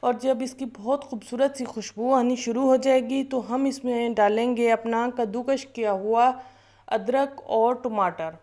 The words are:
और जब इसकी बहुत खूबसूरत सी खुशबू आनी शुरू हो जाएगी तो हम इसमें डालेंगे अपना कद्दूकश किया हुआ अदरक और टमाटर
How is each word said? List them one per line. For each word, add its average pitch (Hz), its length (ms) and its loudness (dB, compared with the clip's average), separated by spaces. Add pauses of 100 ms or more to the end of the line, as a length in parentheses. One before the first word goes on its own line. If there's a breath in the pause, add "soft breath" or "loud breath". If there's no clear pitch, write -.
और 240 160 0
जब 254 240 0
इसकी 262 240 -8
बहुत 233 380 -4
खूबसूरत 262 520 -2
सी 254 100 -6
खुशबू 226 480 -4
आनी 247 240 4
शुरू 247 280 0
हो 262 120 6
जाएगी 262 460 2
तो 262 180 -4
हम 247 240 -2
इसमें 240 480 -2
डालेंगे 226 560 2
अपना 226 380 0 (100)
कद्दूकश 247 560 -2
किया 220 160 -2 (120)
हुआ 226 260 4 (600 loud breath)
अदरक 254 600 -2
और 226 260 4 (100)
टमाटर 175 580 -2